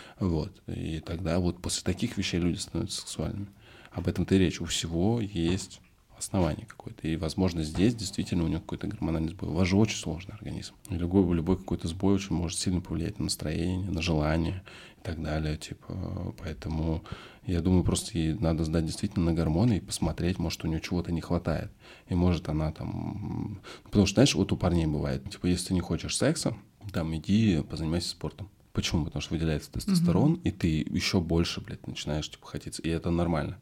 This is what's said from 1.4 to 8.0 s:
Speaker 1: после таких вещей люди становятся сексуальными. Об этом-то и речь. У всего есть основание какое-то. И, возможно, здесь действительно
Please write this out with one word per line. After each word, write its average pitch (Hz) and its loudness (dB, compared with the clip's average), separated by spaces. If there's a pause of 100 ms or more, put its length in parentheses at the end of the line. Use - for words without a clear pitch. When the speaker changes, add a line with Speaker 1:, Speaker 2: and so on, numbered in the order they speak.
Speaker 1:
после - -4
таких 104 -2
вещей 92 -2
люди 85 2
становятся - -6
сексуальными. 98 -6 (440)
Об 87 -2
этом-то 90 2
и 95 8
речь. 90 4
У - -4
всего 87 0
есть 95 -2 (340)
основание - 0
какое-то. - -12
И, 80 0
возможно, 82 0
здесь 85 2
действительно 92 -2